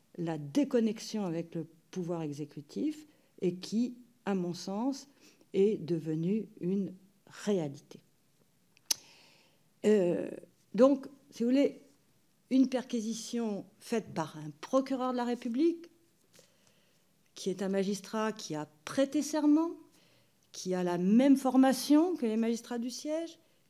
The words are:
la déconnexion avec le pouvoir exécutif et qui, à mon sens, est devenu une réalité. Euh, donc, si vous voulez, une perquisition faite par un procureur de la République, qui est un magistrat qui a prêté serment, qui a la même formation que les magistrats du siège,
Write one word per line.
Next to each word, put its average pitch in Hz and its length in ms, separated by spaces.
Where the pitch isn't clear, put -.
la 165 200
déconnexion 220 880
avec 165 300
le 160 100
pouvoir 170 300
exécutif 151 840
et 180 140
qui, 226 400
à 196 100
mon 175 180
sens, 220 540
est 196 240
devenu 165 680
une 190 340
réalité. 151 540
Euh, 196 440
donc, 269 340
si - 140
vous 240 60
voulez, 269 320
une 254 200
perquisition 226 960
faite 214 340
par 156 240
un 151 140
procureur 262 500
de 254 60
la 240 80
République, 247 600
qui - 140
est 185 140
un 190 60
magistrat 202 640
qui 214 240
a 151 140
prêté 277 360
serment, 302 500
qui 180 240
a 180 80
la 175 160
même 240 360
formation 269 800
que 240 120
les 220 100
magistrats 226 400
du 240 140
siège, 330 480